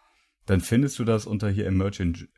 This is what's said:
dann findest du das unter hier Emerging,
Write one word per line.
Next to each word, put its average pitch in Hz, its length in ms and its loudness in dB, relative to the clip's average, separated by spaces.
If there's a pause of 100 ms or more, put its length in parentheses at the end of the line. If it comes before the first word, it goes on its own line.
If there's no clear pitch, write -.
(480)
dann 98 120 4
findest 135 380 2
du 123 60 -4
das 110 240 0
unter 104 220 -2
hier 98 180 0
Emerging, 95 600 -2 (100)